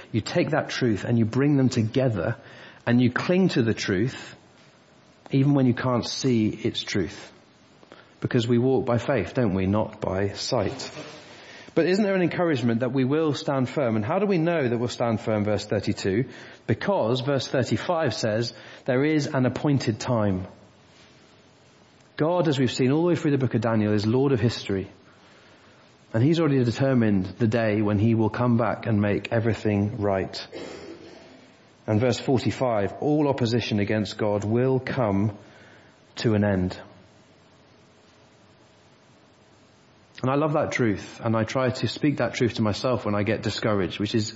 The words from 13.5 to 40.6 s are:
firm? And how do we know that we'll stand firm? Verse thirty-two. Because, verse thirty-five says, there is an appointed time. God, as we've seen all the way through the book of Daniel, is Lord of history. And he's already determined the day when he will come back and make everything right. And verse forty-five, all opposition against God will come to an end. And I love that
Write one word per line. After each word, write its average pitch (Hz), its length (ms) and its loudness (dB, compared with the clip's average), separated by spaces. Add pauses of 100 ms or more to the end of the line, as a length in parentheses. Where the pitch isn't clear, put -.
firm? 120 260 0
And 107 80 0
how 160 160 0
do 208 60 0
we 196 120 2
know 160 300 0
that 117 100 0
we'll 117 120 -2
stand 117 320 -2
firm? 107 240 0
Verse 104 200 0
thirty-two. 101 600 -2 (420)
Because, 127 540 0
verse 135 260 -2
thirty-five 143 640 0
says, 113 400 -2 (320)
there 131 200 2
is 151 220 2
an 131 180 0
appointed 123 540 0
time. 101 480 0 (1700)
God, 165 320 2
as 135 100 2
we've 123 120 2
seen 131 200 2
all 160 120 2
the 175 40 2
way 170 80 2
through 147 160 0
the 139 60 2
book 127 180 -2
of 113 60 2
Daniel, 107 320 2
is 107 120 0
Lord 131 280 2
of 110 80 0
history. 101 480 -2 (1200)
And 113 80 2
he's 160 200 4
already 139 200 2
determined 117 760 2
the 117 100 2
day 110 340 2
when 104 180 2
he 113 160 4
will 110 140 2
come 120 280 2
back 110 280 -2
and 107 140 2
make 101 320 0
everything 107 720 0
right. 95 440 -2 (1400)
And 107 140 2
verse 123 180 2
forty-five, 110 800 0
all 147 300 2
opposition 113 500 0
against 104 380 -2
God 104 260 0
will 123 360 2
come 107 580 0 (800)
to 113 160 2
an 104 100 2
end. 92 340 0 (3500)
And 127 80 0
I 139 60 2
love 147 180 0
that 143 200 0